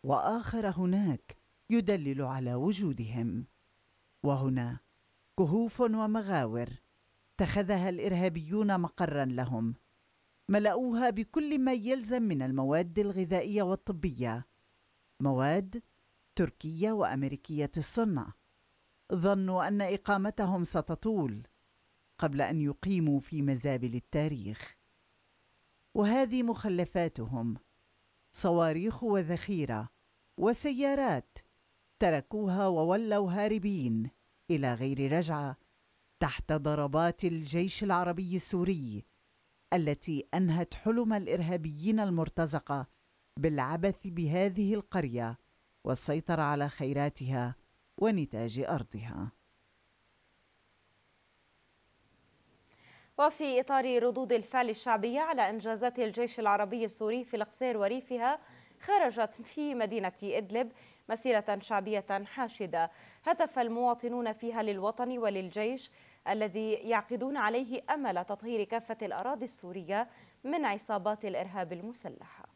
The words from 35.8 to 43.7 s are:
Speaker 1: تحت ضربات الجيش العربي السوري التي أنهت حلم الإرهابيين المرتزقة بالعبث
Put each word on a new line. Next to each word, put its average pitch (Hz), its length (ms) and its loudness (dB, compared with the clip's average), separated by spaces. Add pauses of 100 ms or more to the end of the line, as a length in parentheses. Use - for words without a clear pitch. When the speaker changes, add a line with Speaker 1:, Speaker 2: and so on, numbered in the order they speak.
Speaker 1:
تحت - 320 -2
ضربات 151 720 2
الجيش 170 600 0
العربي 180 520 0
السوري 165 680 0 (680)
التي 151 640 0
أنهت 170 400 2
حلم 226 380 2
الإرهابيين 175 880 0
المرتزقة 156 840 0 (500)
بالعبث 156 680 2